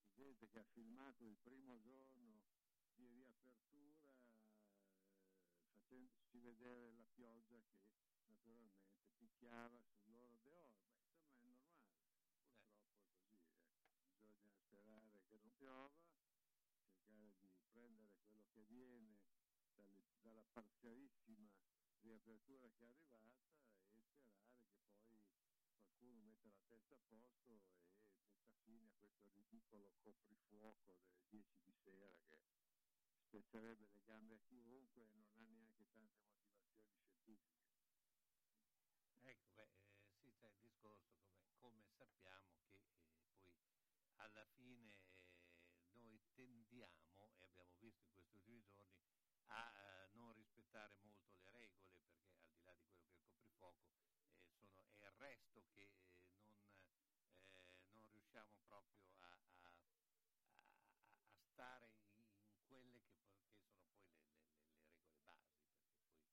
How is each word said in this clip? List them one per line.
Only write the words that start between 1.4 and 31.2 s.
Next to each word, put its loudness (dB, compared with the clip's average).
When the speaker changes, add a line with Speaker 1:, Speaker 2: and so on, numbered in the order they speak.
Speaker 1:
giorno 4
di 0
riapertura, -2
eh, -16
facendoci 0
vedere 4
la -4
pioggia -2
che -18
naturalmente -6
picchiava 8
sul -12
loro -4
dehors. -4
Beh, -8
insomma, -12
è -20
normale, -20
purtroppo -12
è -20
così, -14
eh. -12
Bisogna -6
sperare -2
che -6
non -8
piova, 6
cercare -4
di -10
prendere -4
quello -6
che -2
viene 2
dalle, -6
dalla 2
parzialissima 4
riapertura 0
che -6
è -4
arrivata -8
e -12
sperare -12
che -12
poi -6
qualcuno -2
metta -2
la -4
testa -6
a -6
posto -4
e -4
metta -2
fine 2
a -4
questo -8
ridicolo 0
coprifuoco 0
delle -14